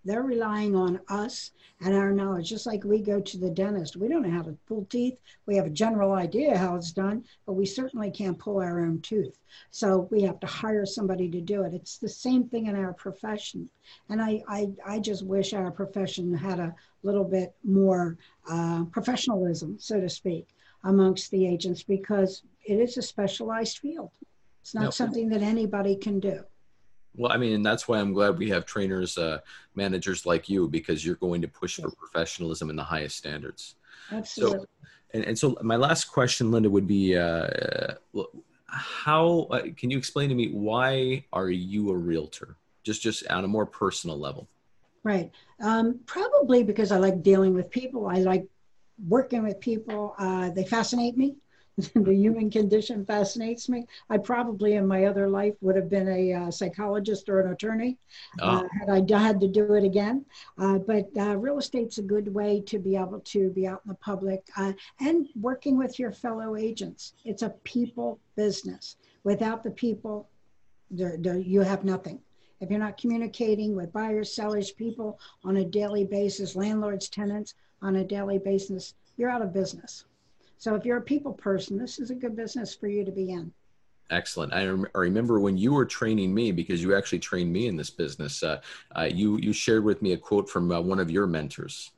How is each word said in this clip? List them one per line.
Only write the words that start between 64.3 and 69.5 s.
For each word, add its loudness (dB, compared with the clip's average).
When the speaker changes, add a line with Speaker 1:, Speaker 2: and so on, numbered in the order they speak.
Speaker 1:
uh, 0
and 2
working 0
with -2
your -4
fellow -6
agents. -6
It's -6
a -2
people -4
business. -4
Without 0